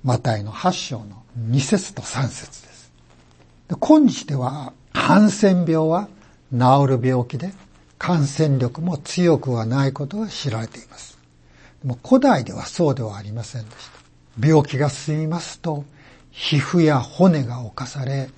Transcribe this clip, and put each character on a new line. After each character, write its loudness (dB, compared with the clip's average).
マ 0
タ -4
イ -8
の -10
八 -2
章 -10
の -18
二 0
節 -2
と -12
三 -4
節 -16
で -20
す。 -20
で、 -6
今 6
日 0
で -4
は -6
ハ 4
ン 8
セ 2
ン 2
病 0
は 0
治 4
る -2
病 0
気 -10
で、 -8
感 0
染 0
力 -2
も -4
強 2
く -4
は -2
な 0
い 0
こ -8
と -10
が -6
知 -8
ら -6
れ -8
て -18
い -20
ま -20
す。 -20
で -4
も -6
古 6
代 2
で -12
は -12
そ 0
う 0
で -6
は -8
あ -14
り -12
ま -10
せ -12
ん -12
で -20
し -20
た。 2
病 6
気 -6
が 2
進 -6
み -4
ま -4
す -16
と、 -6
皮 -2
膚 2
や 4
骨 2
が -8
侵 -12
さ -10
れ -4